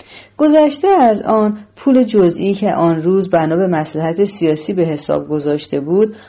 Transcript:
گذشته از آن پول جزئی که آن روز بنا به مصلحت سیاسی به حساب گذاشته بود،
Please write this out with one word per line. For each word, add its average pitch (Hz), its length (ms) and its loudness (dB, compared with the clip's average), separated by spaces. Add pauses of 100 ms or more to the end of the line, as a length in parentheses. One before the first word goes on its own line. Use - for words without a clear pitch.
(380)
گذشته 302 500 2
از 254 340 4
آن 214 360 0 (280)
پول 262 180 4
جزئی 196 500 2
که 196 200 -2
آن 165 300 0
روز 185 260 0
بنا 160 260 0
به 185 120 0
مصلحت 165 580 -2
سیاسی 165 480 -4
به 180 100 0
حساب 147 440 -4
گذاشته 147 520 -4
بود، 190 360 -2 (140)